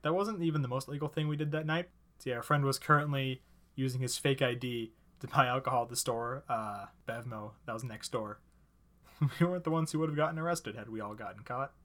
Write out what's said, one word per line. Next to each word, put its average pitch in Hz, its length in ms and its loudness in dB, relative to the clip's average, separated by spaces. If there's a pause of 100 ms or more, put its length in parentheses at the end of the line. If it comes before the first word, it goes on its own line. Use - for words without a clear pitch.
That 156 120 2
wasn't 202 300 0
even 151 180 2
the 131 60 0
most 131 200 -2
legal 143 200 -4
thing 151 200 -2
we 151 80 0
did 151 160 -2
that 156 140 -2
night. 165 240 0 (300)
See, 131 120 -4
our 117 120 -2
friend 143 200 4
was 135 160 2
currently 139 640 4 (340)
using 131 260 0
his 123 160 -2
fake 139 240 4
I 123 120 4
D 120 380 -4 (280)
to 131 80 -10
buy 135 200 6
alcohol 127 360 2
at 117 60 -6
the 120 60 -8
store, 120 540 -2
uh, 107 360 -2 (220)
Bevmo, 113 440 -8 (140)
that 117 80 -6
was 113 100 -6
next 110 280 -10
door. 107 280 -4 (840)
<laughs> 143 80 2 (100)
We 170 60 6
weren't 180 180 -2
the 160 80 0
ones 160 200 0
who 156 80 0
would 160 100 2
have 147 80 -2
gotten 156 200 0
arrested 160 380 -2
had 110 140 -12
we 110 100 -6
all 104 160 -6
gotten 104 280 -10
caught. 135 280 -4 (140)